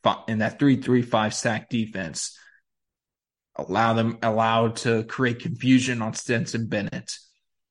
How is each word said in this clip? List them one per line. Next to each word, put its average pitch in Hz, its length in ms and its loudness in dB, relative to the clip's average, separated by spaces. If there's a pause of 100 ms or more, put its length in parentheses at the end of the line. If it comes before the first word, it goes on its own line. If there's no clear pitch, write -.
fi-, - 240 2
in 113 120 -2
that 110 200 -2
three 139 200 4
three 127 220 2
five 110 320 0
stack 113 340 -2
defense, 101 720 -6 (1160)
allow 110 380 0
them, 113 280 0
allow 113 460 2
to 113 380 -2
create 120 340 -2
confusion 127 640 2
on 110 120 -4
Stetson 117 540 -2
Bennett, 101 440 -6 (600)